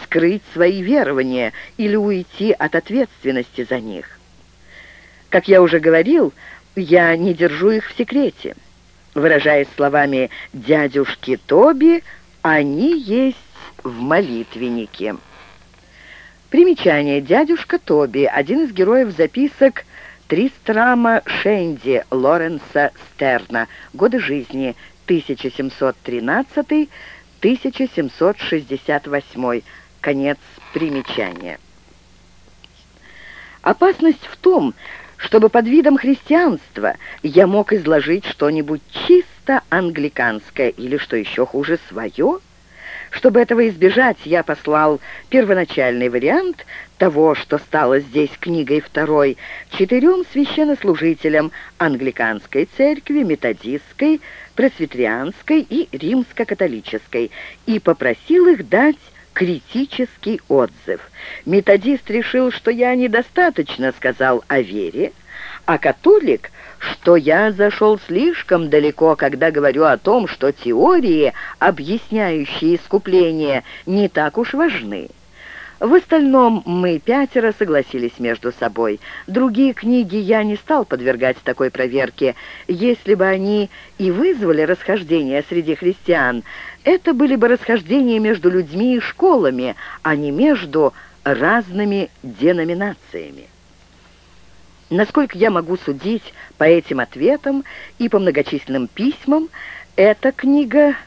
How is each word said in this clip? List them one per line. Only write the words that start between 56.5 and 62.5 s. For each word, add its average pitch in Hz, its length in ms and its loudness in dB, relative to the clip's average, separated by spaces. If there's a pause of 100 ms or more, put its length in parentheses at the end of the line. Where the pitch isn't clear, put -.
и 220 140 0
попросил 302 680 2
их 233 200 2
дать 240 300 2 (380)
критический 220 1120 -4
отзыв. 135 640 -2 (340)
Методист 202 640 2
решил, 240 420 0